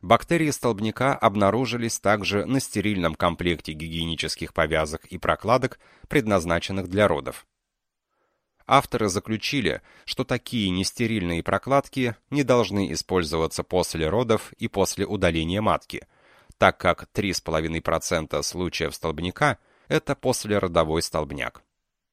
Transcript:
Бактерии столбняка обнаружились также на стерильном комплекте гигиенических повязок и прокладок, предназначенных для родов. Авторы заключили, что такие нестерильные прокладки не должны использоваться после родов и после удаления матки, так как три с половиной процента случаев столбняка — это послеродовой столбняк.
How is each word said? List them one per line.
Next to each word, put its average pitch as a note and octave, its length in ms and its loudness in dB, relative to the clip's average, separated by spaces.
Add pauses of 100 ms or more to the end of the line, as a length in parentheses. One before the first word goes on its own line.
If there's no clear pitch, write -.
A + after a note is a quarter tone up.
Бактерии D3 500 2
столбняка A2+ 640 0
обнаружились A2 840 2
также G2 460 0
на C3 140 0
стерильном F#2 560 -2
комплекте F2 580 -2
гигиенических E2 800 -6
повязок D#2+ 540 0
и F#2 100 -12
прокладок, A#2 640 0 (280)
предназначенных F#2+ 840 0
для G2+ 180 4
родов. C2+ 400 -2 (1200)
Авторы A#2 420 2
заключили, G2+ 720 -2 (240)
что - 180 -6
такие A#2 460 -2
нестерильные F#2 720 -2
прокладки B2 760 0 (140)
не C#3+ 140 0
должны G2+ 500 2
использоваться D#2+ 720 0
после E2 440 0
родов A2 460 0
и A2 140 -8
после F#2+ 380 0
удаления F2+ 560 0
матки, - 460 -2 (520)
так G2 180 6
как - 300 0
три G2 260 -4
с - 80 -6
половиной D#2+ 400 -2
процента D#2+ 640 -2
случаев E2 500 -4
столбняка — F2 640 -2 (300)
это D3+ 280 -2
послеродовой F2 840 0
столбняк. C#2+ 640 -6 (500)